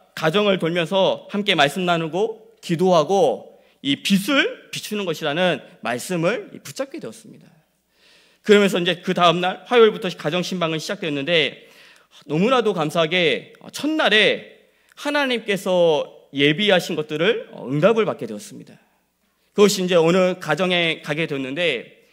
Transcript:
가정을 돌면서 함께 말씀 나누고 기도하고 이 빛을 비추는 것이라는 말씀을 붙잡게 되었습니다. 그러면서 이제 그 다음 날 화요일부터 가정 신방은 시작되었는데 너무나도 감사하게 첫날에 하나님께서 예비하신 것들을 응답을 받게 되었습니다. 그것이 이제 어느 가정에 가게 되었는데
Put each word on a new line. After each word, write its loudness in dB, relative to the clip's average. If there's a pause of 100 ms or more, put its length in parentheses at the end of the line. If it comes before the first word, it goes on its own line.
(160)
가정을 0
돌면서 0
함께 -2
말씀 2
나누고 -4
기도하고 0 (200)
이 -2
빛을 0
비추는 -8
것이라는 -2 (200)
말씀을 -4 (140)
붙잡게 -12
되었습니다. -18 (960)
그러면서 4
이제 -4
그 -2
다음 4
날 -4
화요일부터 4
가정 -4
신방은 -4
시작되었는데 -4 (580)
너무나도 0
감사하게 -2 (180)
첫날에 0 (380)
하나님께서 0 (200)
예비하신 2
것들을 -2
응답을 2
받게 -6
되었습니다. -14 (720)
그것이 4
이제 2
어느 4
가정에 -2
가게 -4
되었는데 -4 (180)